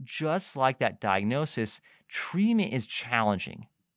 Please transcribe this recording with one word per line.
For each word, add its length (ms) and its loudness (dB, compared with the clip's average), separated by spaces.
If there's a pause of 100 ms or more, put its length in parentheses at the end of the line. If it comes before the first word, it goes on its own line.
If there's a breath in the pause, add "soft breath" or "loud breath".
just 540 -4
like 240 2
that 220 0
diagnosis, 800 0 (260 soft breath)
treatment 640 2
is 140 -2
challenging. 800 0 (300)